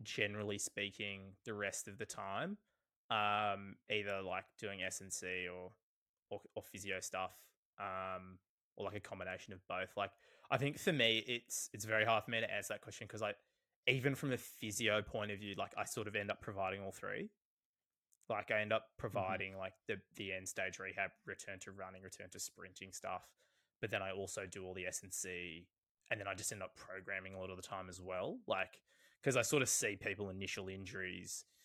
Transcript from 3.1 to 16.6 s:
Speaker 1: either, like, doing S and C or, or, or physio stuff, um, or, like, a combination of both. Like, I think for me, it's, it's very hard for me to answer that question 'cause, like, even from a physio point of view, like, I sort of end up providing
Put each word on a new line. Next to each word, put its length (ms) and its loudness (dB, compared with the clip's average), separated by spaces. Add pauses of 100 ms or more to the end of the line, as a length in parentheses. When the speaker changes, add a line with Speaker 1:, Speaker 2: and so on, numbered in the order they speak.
Speaker 1:
either, 320 2
like, 220 -2 (160)
doing 240 -4
S 160 -2
and 140 -8
C 340 0
or, 240 -6 (580)
or, 120 -4 (140)
or 60 -2
physio 380 -2
stuff, 320 0 (480)
um, 600 -4 (360)
or, 80 -4
like, 120 -2
a 40 -4
combination 540 -6
of 160 -12
both. 260 0
Like, 160 2 (400)
I 60 6
think 200 0
for 140 4
me, 280 8
it's, 520 -2
it's 140 -6
very 180 6
hard 220 6
for 60 -6
me 100 4
to 120 2
answer 200 -2
that 80 -4
question 260 -10
'cause, 140 -8
like, 160 0 (500)
even 260 6
from 200 2
a 40 4
physio 640 2
point 300 -2
of 80 -4
view, 160 -6
like, 220 -2
I 80 0
sort 240 -2
of 80 -2
end 120 0
up 120 -4
providing 400 -2